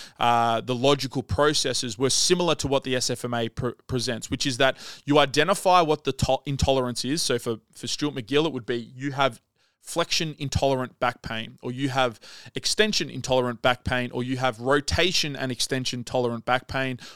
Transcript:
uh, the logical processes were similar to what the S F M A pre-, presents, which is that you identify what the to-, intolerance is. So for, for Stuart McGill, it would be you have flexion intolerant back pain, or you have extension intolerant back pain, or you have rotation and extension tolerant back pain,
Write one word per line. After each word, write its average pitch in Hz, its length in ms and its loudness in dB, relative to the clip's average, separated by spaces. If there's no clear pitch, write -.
uh, 117 400 4
the 117 140 -4
logical 135 480 0
processes 131 760 0
were 131 140 0
similar 175 460 2
to - 120 -6
what 135 160 0
the 127 120 -2
S 123 160 -2
F 123 120 -6
M 120 120 -4
A 117 140 -2
pre-, - 240 -6
presents, 117 460 -4
which 139 160 -2
is 123 100 -2
that 131 200 4
you 143 140 6
identify 165 600 4
what 151 260 2
the 135 80 -2
to-, - 340 0
intolerance 131 580 0
is. 151 160 0
So 123 160 0
for, 117 200 -4
for - 100 -14
Stuart 143 300 -4
McGill, 139 320 0
it 151 40 -4
would 123 140 -8
be 120 120 -4
you 135 160 -8
have 131 280 0
flexion 165 540 0
intolerant 135 640 0
back 123 240 -2
pain, 117 400 -8
or 127 80 -6
you 131 180 -2
have 127 300 0
extension 208 560 0
intolerant 123 540 -2
back 123 200 2
pain, 123 280 -2
or 123 100 -6
you 127 160 -4
have 123 220 -2
rotation 143 760 0
and 135 160 -4
extension 127 520 -4
tolerant 117 420 -2
back 127 220 0
pain, 131 320 -6